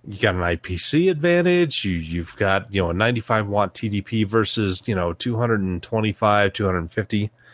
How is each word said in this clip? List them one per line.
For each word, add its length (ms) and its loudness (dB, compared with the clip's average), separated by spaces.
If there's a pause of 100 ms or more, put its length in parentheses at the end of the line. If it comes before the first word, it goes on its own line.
you 120 -12
got 160 2
an 60 -2
I 140 0
P 220 -8
C 320 2
advantage. 760 2
You, 100 0
you've 420 -6
got, 360 0
you 80 2
know, 80 0
a 40 -2
ninety-five 540 0
watt 280 0
T 120 -4
D 140 -2
P 220 0
versus, 640 0
you 80 0
know, 180 0
two 240 -4
hundred 240 0
and 200 -2
twenty-five, 720 2
two 120 -2
hundred 260 0
fifty. 380 -2 (240)